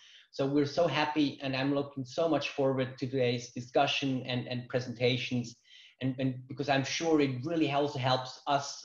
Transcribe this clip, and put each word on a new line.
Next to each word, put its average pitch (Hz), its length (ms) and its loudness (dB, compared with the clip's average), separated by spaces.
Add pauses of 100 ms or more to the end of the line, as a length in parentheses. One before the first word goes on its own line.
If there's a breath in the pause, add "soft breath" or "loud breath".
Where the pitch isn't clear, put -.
(320 soft breath)
So 135 160 -2
we're 143 180 4
so 170 220 2
happy, 147 560 0
and 135 120 -2
I'm 139 200 0
looking 135 300 -4
so 165 240 0
much 139 200 0
forward 135 480 0
to 139 80 -6
today's 123 440 0
discussion 135 760 0
and, 123 220 -4
and 123 220 -6
presentations, 123 880 0 (440 loud breath)
and, 131 160 0
and 131 180 0 (120)
because 139 220 -4
I'm 135 160 4
sure 160 360 2
it 127 220 0
really 160 260 0
also 143 300 0
helps 131 480 0
us - 380 0